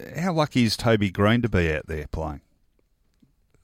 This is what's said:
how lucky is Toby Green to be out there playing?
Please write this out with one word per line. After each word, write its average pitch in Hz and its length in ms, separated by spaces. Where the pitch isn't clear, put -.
how 175 160
lucky 151 320
is 107 140
Toby 107 320
Green 110 320
to 113 80
be 87 200
out 76 180
there 76 220
playing? 78 300